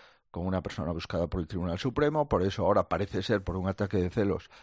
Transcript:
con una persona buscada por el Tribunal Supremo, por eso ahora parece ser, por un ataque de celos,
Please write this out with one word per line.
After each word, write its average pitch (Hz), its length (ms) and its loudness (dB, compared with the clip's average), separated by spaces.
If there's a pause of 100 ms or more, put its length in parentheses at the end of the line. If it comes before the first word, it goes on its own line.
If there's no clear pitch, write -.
(300)
con 87 160 -6
una 92 160 0
persona 85 300 -4
buscada 85 340 -2
por 92 140 -2
el 78 80 -4
Tribunal 90 300 -2
Supremo, 147 500 0
por 90 140 4
eso 98 220 0
ahora 95 240 4
parece 95 340 -2
ser, 101 200 0
por 90 140 -6
un 92 100 -2
ataque 98 300 -2
de 90 140 2
celos, 101 400 0 (120)